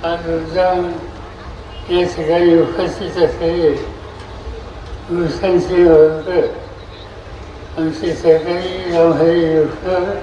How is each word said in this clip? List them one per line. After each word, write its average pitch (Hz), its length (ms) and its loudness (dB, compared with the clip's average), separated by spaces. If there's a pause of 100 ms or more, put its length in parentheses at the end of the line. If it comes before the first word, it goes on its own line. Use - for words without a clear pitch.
आज 170 240 -4
मुद्दाम 180 560 0 (1040)
या 175 240 2
ठिकाणी 170 460 4
उपस्थित 180 600 -2
असलेले 165 480 2 (1400)
भूषणसिंह 175 840 2
होळकर, 160 560 4 (1300)
आमचे 160 360 -2
सहकारी 175 760 2
रामहरी 165 560 4
देशमुख 180 640 0 (120)